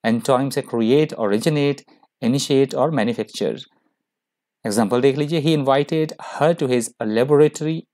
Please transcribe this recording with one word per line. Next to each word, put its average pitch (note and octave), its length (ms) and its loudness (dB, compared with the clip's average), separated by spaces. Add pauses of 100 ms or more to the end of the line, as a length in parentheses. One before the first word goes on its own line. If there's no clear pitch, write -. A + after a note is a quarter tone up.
Antonyms B2+ 520 0
है C#3 60 -4 (120)
create, B2+ 440 2
originate, C#3+ 600 0 (440)
initiate C3+ 520 0
और D3 200 0
manufacture। G#2 640 -4 (1080)
एग्जांपल A2+ 340 0
देख C3+ 160 2
लीजिए, D3+ 240 -2
"He D3+ 220 0
invited D3 480 0
her - 500 -2
to C#3 80 0
his B2 140 2 (240)
laboratory D3 720 2 (140)